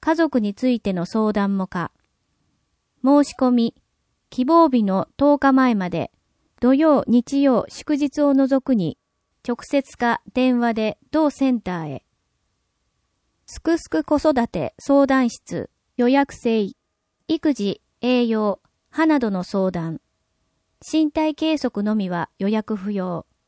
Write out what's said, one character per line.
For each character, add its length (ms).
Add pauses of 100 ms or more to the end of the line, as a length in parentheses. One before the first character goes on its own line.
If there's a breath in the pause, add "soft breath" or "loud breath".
家 140
族 260
に 140
つ 140
い 120
て 120
の 120
相 280
談 260
も 80
可。 260 (1120)
申 200
し 140
込 120
み、 240 (560)
希 140
望 260
日 140
の 320
十 220
日 140
前 220
ま 160
で、 200 (500)
土 140
曜、 320
日 360
曜、 260
祝 280
日 240
を 140
除 300
く 100
に、 220 (500)
直 160
接 360
か 240 (100)
電 280
話 140
で 240 (120)
同 200
セ 200
ン 100
タ 220
ー 60
へ。 160 (1400)
す 140
く 180
す 100
く 160
子 140
育 280
て 320
相 280
談 240
室、 400 (260)
予 120
約 260
制。 360 (560)
育 260
児、 300 (180)
栄 260
養、 340 (300)
歯 160
な 120
ど 140
の 100
相 300
談。 280 (880)
身 220
体 240
計 220
測 260
の 140
み 140
は 280
予 100
約 280
不 160
要。 340 (220)